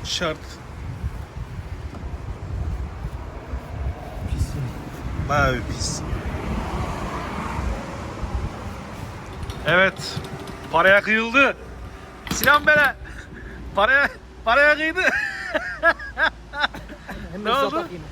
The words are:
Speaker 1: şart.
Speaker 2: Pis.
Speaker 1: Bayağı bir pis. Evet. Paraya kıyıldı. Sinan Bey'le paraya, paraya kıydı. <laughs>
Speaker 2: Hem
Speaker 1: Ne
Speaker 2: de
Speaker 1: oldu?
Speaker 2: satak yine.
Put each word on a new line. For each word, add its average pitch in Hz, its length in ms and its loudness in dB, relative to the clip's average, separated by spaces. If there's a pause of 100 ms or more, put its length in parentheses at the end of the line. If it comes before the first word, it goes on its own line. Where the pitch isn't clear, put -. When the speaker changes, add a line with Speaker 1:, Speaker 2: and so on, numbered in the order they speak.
Speaker 1:
şart. 156 340 -2 (4000)
Speaker 2:
Pis. - 160 2 (840)
Speaker 1:
Bayağı 139 240 4
bir 120 80 0 (140)
pis. - 260 -4 (3750)
Evet. 180 520 4 (520)
Paraya 185 300 8
kıyıldı. 226 540 4 (760)
Sinan 294 360 6
Bey'le 294 280 6 (800)
paraya, 262 340 6 (360)
paraya 285 300 8
kıydı. 320 260 0
<laughs> 719 800 0 (1500)
Speaker 2:
Hem 190 100 -8
Speaker 1:
Ne 208 40 -4
Speaker 2:
de 220 60 2
Speaker 1:
oldu? 269 180 4
Speaker 2:
satak 339 220 -2
yine. 170 200 -10